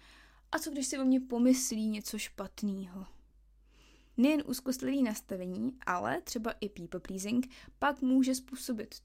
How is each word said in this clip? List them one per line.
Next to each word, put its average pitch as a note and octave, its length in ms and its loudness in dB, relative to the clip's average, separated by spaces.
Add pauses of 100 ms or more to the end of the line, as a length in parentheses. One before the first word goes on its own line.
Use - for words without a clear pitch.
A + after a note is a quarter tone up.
(520)
A D#4+ 80 0
co D#4+ 120 -6
když C4+ 160 -4
si C#4 120 -2
o C4+ 60 0
mně C4 140 6
pomyslí A#3+ 680 2
něco G#3+ 300 -4
špatného?“ F#3+ 880 -6 (1120)
Nejen C#4+ 280 6
úzkostlivý C4 580 0
nastavení, G#3+ 840 -2
ale A3 360 0
třeba A3+ 300 -4
i G#3 180 -6
people F3 300 -10
pleasing G#3 500 -2 (300)
pak C#4+ 220 0
může C4 340 4
způsobit - 680 -8